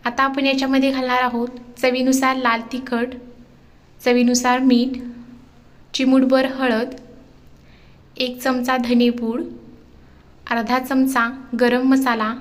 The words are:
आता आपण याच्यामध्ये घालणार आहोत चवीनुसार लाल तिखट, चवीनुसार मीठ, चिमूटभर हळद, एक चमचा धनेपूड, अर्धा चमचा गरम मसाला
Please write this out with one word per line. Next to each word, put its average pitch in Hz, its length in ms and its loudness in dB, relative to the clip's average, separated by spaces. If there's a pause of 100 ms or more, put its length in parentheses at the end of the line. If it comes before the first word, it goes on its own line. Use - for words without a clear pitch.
आता 240 180 0
आपण 269 220 -2
याच्यामध्ये 269 460 2
घालणार 254 300 0
आहोत 240 260 -2 (300)
चवीनुसार 262 600 2
लाल 233 240 0 (100)
तिखट, 247 420 -6 (880)
चवीनुसार 247 580 2
मीठ, 254 380 2 (960)
चिमूटभर 262 580 4
हळद, 254 420 -2 (1200)
एक 247 240 -4
चमचा 254 380 -2
धनेपूड, 240 600 0 (1040)
अर्धा 233 320 -2
चमचा 262 480 0 (320)
गरम 247 300 2
मसाला 240 520 2